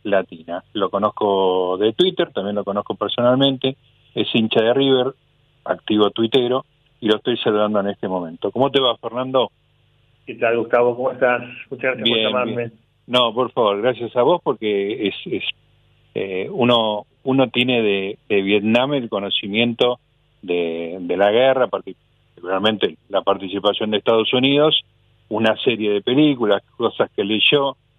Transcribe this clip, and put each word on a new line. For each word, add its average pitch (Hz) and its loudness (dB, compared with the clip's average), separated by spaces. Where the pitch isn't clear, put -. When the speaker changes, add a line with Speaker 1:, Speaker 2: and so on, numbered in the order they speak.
Speaker 1:
Latina. 92 -4
Lo 98 -2
conozco 95 0
de 107 2
Twitter, 175 0
también 101 -4
lo 101 -4
conozco 101 -4
personalmente, 127 0
es 107 -2
hincha 113 2
de 113 2
River, 135 2
activo 104 0
tuitero, 120 0
y 117 -4
lo 107 4
estoy 117 -2
saludando 107 0
en 98 -2
este 101 -6
momento. 90 -6
¿Cómo 135 2
te 135 2
va, 120 0
Fernando? 123 -2
Speaker 2:
¿Qué - -12
tal, 117 0
Gustavo? 120 2
¿Cómo 127 -2
estás? 123 0
Muchas 131 -4
gracias 110 -2
por 117 2
Speaker 1:
Bien, 110 0
Speaker 2:
llamarme. 123 -2
Speaker 1:
bien. 117 -6
No, 120 2
por 120 -2
favor, 104 2
gracias 117 -2
a 123 4
vos, 170 4
porque 107 -2
es, 95 -2
es, 98 -6
eh, 98 -4
uno, 117 0
uno 131 0
tiene 123 0
de, 98 -2
de 101 2
Vietnam 110 2
el 120 -4
conocimiento 113 -2
de, 85 -4
de 87 -4
la 101 4
guerra, 127 4
particularmente 95 -4
la 98 0
participación 101 -2
de 107 0
Estados 110 2
Unidos, 139 2
una 110 2
serie 107 0
de 101 0
películas, 123 2
cosas - -2
que 107 0
leyó, 127 0